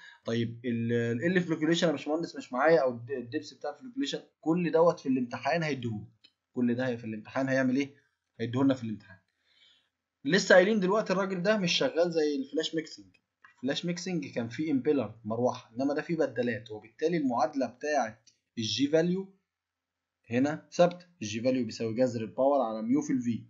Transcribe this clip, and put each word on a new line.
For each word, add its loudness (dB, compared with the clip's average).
طيب -2
ال، -2
ال 0
L -6
flocculation 0
يا 4
باشمهندس -4
مش -14
معايا 4
او 2
الد-، -8
الدبس -8
بتاع -10
الفلوكيوليشن، -6
كل 0
دوت 6
في -6
الامتحان 0
هيديهولك، -4
كل 0
ده -2
في -10
الامتحان -4
هيعمل 2
ايه؟ -4
هيديهولنا 2
في -8
الامتحان. -10
لسه 4
قايلين 8
دلوقتي 2
الراجل -2
ده 2
مش 0
شغال 2
زي 0
الفلاش -4
ميكسنج. -8
الفلاش -4
ميكسنج -4
كان -6
فيه -4
امبيلر 0
مروحه، -2
انما -2
ده -4
فيه -4
بدلات، -2
وبالتالي -4
المعادله 0
بتاعه -4
الجي -2
فاليو 0
هنا -2
ثابته، 2
الجي -6
فاليو 0
بيساوي -4
جذر 0
الباور 2
على -2
ميو 2
في -4
الفي، -2